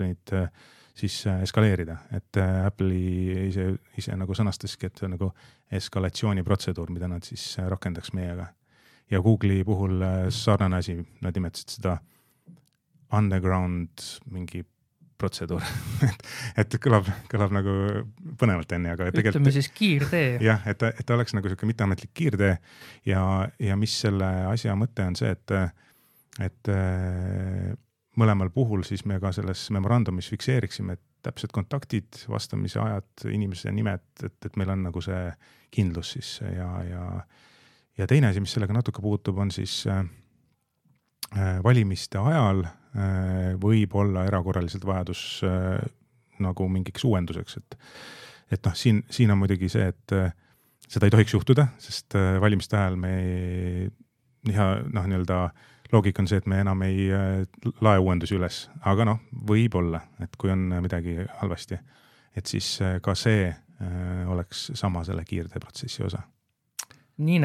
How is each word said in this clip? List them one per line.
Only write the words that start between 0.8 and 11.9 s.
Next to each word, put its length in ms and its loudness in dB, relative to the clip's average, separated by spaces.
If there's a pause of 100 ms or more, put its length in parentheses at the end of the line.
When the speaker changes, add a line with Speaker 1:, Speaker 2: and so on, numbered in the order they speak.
Speaker 1:
siis, 280 -4
äh, 200 0
eskaleerida, 520 2 (160)
et, 240 -6
äh, 300 2
Apple'i 800 0
ise, 240 0 (260)
ise 200 -6
nagu 200 -4
sõnastaski, 480 -2
et 160 -10
see 80 -4
on 80 -6
nagu 140 -2 (400)
eskalatsiooniprotseduur, 1200 -2
mida 160 -4
nad 160 -6
siis, 320 -12
äh, 160 -2
rakendaks 400 -6
meiega. 380 -6 (580)
Ja 140 2
Google'i 420 4
puhul, 360 0
äh, 280 0
sarnane 480 2
asi, 200 -4 (240)
nad 120 -4
nimetasid 440 -6
seda 200 -2 (1160)